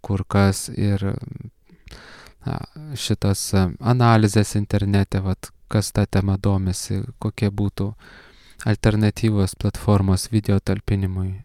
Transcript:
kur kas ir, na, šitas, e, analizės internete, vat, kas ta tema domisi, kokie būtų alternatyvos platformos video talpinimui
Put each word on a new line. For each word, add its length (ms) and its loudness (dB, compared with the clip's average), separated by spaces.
kur 240 -4
kas 400 2
ir, 460 -2
na, 160 -6
šitas, 640 -2
e, 140 4
analizės 800 4
internete, 640 0
vat, 300 -6
kas 240 0
ta 100 4
tema 300 0
domisi, 720 -2
kokie 240 -2
būtų 460 -2
alternatyvos 920 2
platformos 760 2
video 280 2
talpinimui 840 -2